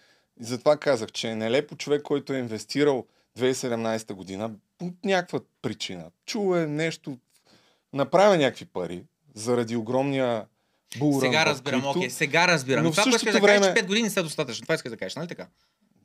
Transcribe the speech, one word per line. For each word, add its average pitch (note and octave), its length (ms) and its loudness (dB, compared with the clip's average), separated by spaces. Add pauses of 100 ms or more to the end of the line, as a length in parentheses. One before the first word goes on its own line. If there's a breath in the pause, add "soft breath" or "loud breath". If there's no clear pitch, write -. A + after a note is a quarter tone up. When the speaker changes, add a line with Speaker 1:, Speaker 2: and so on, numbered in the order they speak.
(400 soft breath)
Speaker 1:
и B2 40 -14
затова B2+ 340 2
казах, A#2 340 -2
че - 180 -6
е A2+ 60 -4
нелепо A#2+ 400 -2
човек, C#3+ 260 -2
който C#3+ 320 -4
е C3 60 -4
инвестирал B2 680 0 (300)
две G#2+ 100 -6
хиляди C3 60 4
и B2+ 40 -2
седемнайсета A2+ 580 -4
година, F#2+ 380 -8 (260)
по F3+ 160 -8 (100)
някаква F3+ 360 -2 (220)
причина, F#2 500 -10 (140)
чул G3 320 -2
е D#3+ 100 0
нещо, D3+ 500 -6 (760 soft breath)
направя F3 440 4
някакви C3+ 280 0
пари, F2+ 380 -8 (300)
заради A#2 420 -2
огромния B2 720 -2 (540)
булран C#3 220 2
Speaker 2:
Сега C#3 220 2
Speaker 1:
в - 20 2
Speaker 2:
разбирам, C3 360 0
Speaker 1:
крипто. C#3 180 -2
Speaker 2:
окей, B2+ 100 -2
сега D#3+ 380 2
разбирам. C3+ 360 2
Speaker 1:
Но E3 80 2
в - 20 -6
Speaker 2:
Това, G3 100 4
което A#3+ 100 4
Speaker 1:
същото A3+ 160 2
Speaker 2:
искаш G3 120 4
да G3+ 60 8
кажеш, G3+ 140 8
Speaker 1:
време F#3 140 4
Speaker 2:
че - 60 6
пет F#3 60 -6
години G#3+ 160 2
не G#3 60 0
са F#3 140 -2
достатъчно. B2+ 420 -6
Това D#3+ 100 0
искаш D3 140 -8
да A2 80 -10
кажеш, F#2+ 180 -10
нали D#3+ 120 -8
така? F#2 200 -14 (580)